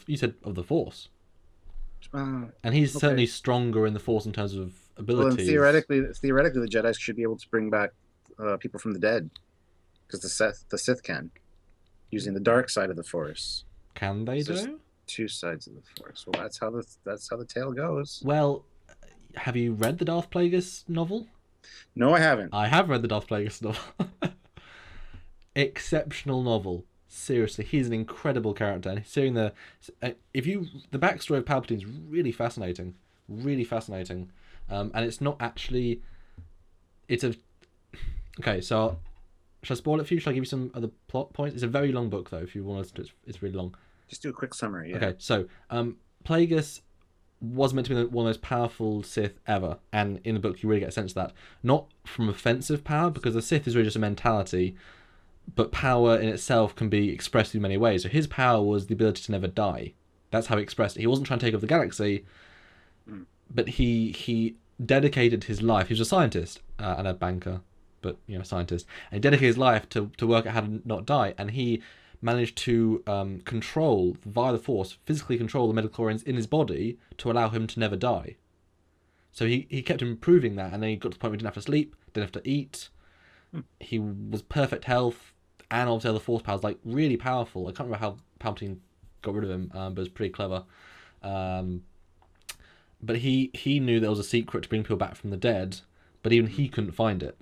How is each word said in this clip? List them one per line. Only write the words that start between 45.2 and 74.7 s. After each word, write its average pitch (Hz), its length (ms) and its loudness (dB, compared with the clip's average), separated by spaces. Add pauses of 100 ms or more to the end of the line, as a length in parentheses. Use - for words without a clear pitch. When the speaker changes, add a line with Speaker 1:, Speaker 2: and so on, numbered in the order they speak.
Speaker 1:
um, 120 280 -4 (260)
Plagueis 165 580 2 (580)
was 127 340 2
meant 131 140 0
to 131 60 0
be 120 80 2
one 120 240 0
of 113 80 2
the 110 60 -4
most - 20 -14
powerful 113 600 -2
Sith 104 420 -2
ever, 92 320 0 (160)
and 101 300 0
in 113 100 -2
the 110 60 2
book 95 240 -2
you 107 60 2
really 107 100 6
get 98 100 -4
a - 20 -10
sense 98 200 -4
of - 40 -10
that. 92 180 -4 (280)
Not 135 260 2 (160)
from - 260 -2
offensive 131 540 0
power, 156 280 2
because 127 240 -2
the 113 60 0
Sith 147 260 0
is 117 80 0
really 113 100 6
just 107 100 0
a 110 40 -2
mentality, 101 760 0 (800)
but - 160 2
power 120 460 6
in 110 120 2
itself 110 460 2
can 110 140 -2
be 101 220 4
expressed - 440 0
in 107 60 0
many 98 160 0
ways. 104 260 4
So 104 60 -4
his 151 180 2
power 123 340 4
was 101 260 2
the 110 80 0
ability 107 280 2
to - 80 -6
never 95 160 -2
die. 90 460 -2 (380)
That's 113 160 0
how 113 100 2
he 104 60 2
expressed 101 340 -2
it. 110 40 -4
He 110 60 2
wasn't 135 200 2
trying 127 120 0
to 123 60 0
take 113 80 4
over 101 80 2
the 107 60 -4
galaxy, 104 580 2 (840)
Speaker 2:
Mm. 98 160 -16 (240)
Speaker 1:
but 120 200 0
he, 117 420 4
he 113 440 0 (280)
dedicated 131 600 4
his 104 160 -2
life. 107 260 4
He 117 60 0
was 110 80 2
a 113 40 2
scientist, 113 560 2 (180)
uh, 95 180 -2
and 98 100 -2
a 92 60 -2
banker, 90 480 -4 (400)
but, - 160 -6 (100)
you 101 80 -10
know, 92 60 -6
a 90 40 -10
scientist. 87 400 -4 (260)
And 104 60 -4
he 104 40 -2
dedicated 139 260 6
his 117 100 6
life 123 320 4
to, 104 280 -2
to 117 100 0
work 113 180 6
out 110 80 -6
how 113 80 2
to 107 220 -4
not 107 220 -4
die, 120 320 2
and 101 140 -6
he 120 300 0 (400)
managed 117 360 0
to, 113 500 4
um, 98 340 -2
control, 110 840 2
via 117 260 2
the 117 80 2
Force, 98 460 -2